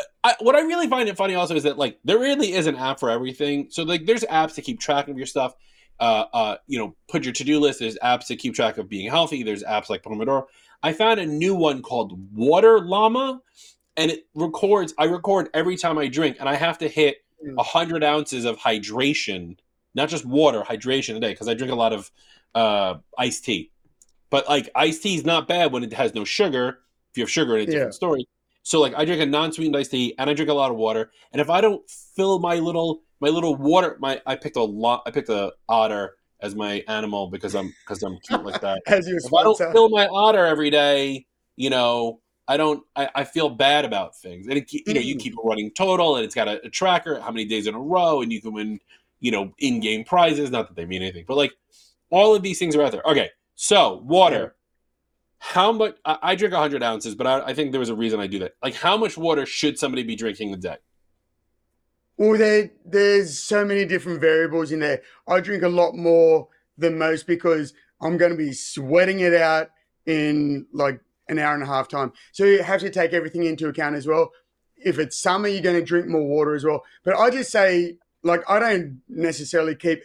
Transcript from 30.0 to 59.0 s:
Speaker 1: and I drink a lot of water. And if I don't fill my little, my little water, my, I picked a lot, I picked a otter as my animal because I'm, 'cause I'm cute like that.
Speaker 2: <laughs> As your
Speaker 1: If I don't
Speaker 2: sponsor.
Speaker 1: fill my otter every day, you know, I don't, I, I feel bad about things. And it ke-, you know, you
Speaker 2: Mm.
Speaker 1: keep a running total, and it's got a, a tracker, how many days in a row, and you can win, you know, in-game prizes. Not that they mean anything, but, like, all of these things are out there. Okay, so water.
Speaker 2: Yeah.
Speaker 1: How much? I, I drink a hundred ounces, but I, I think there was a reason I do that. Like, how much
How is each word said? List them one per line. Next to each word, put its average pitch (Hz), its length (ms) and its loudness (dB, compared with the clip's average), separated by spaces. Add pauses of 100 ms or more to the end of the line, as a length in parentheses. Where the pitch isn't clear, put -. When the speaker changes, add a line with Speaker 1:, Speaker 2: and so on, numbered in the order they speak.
Speaker 1:
and 135 100 -2
I 151 60 2
drink 151 160 -2
a 147 40 4
lot 139 160 2
of 117 60 -4
water. 110 340 -2 (220)
And 135 80 -2
if 147 80 0
I 175 120 2
don't 208 280 2
fill 190 520 -2
my 175 160 0
little, 165 460 -2 (180)
my 143 80 0
little 165 260 0
water, 156 460 2
my, 135 260 -4
I 135 80 -2
picked 131 220 -10
a 120 60 0
lot, 113 440 0
I 117 60 -8
picked 143 160 -4
a 101 260 -2 (140)
otter 107 480 0 (240)
as 101 140 -10
my 104 340 -6
animal 104 400 -6
because 95 260 -10
I'm, 95 180 -4 (140)
'cause 101 160 -10
I'm 92 160 -10
cute - 260 -6
like 98 160 -8
that. 98 220 -4
Speaker 2:
<laughs> - 40 -12
As 185 200 2
your 180 120 -4
Speaker 1:
If 131 140 -6
I 180 120 6
don't 220 100 6
Speaker 2:
sponsor. 170 180 -4
Speaker 1:
fill 226 160 8
my 208 200 2
otter 202 360 4
every 151 260 2
day, 139 560 2 (280)
you 131 160 -4
know, 120 500 0 (280)
I 139 80 2
don't, 151 260 0 (120)
I, 139 200 -4
I 147 100 -2
feel 156 240 -2
bad 139 360 2
about 101 320 -6
things. 92 320 -18
And 139 100 -2
it 131 40 -4
ke-, 147 240 -12
you 156 80 -2
know, 139 60 2
you 131 140 -4
Speaker 2:
Mm. 127 60 -8
Speaker 1:
keep 110 180 -10
a 113 40 -12
running 107 280 -2
total, 180 460 2
and 113 80 -2
it's 107 100 -10
got 107 140 -2
a, 107 180 -8
a - 20 -14
tracker, 170 520 0
how 127 100 -10
many 113 140 -6
days 107 240 -4
in 107 60 -6
a 117 60 -10
row, 160 400 2
and 117 120 -4
you 107 100 -8
can 110 100 -12
win, 107 280 -8 (400)
you 120 100 -2
know, 98 280 -4
in-game 110 460 -2
prizes. 156 460 2
Not 120 180 -2
that - 60 -20
they 85 120 -10
mean 92 160 -6
anything, 90 240 -8
but, 131 100 -2
like, 143 160 0 (580)
all 208 240 6
of 196 80 0
these 185 160 -4
things 165 160 -2
are 147 80 4
out 139 100 2
there. - 140 -6
Okay, 139 240 2 (240)
so 110 500 4
water. 160 320 6
Speaker 2:
Yeah. 98 120 -4 (880)
Speaker 1:
How 196 340 0
much? 214 320 -2
I, 156 180 -2
I 180 120 0
drink 185 200 -2
a 170 40 0
hundred 143 240 0
ounces, 113 320 -4
but 123 120 -4
I, 131 220 0
I 127 60 -6
think 143 160 -4
there 131 100 -2
was 117 100 -4
a 113 40 -4
reason 110 260 -2
I 98 60 -4
do 95 140 -6
that. 90 220 -8
Like, 127 120 -4
how 185 220 0
much 220 220 -4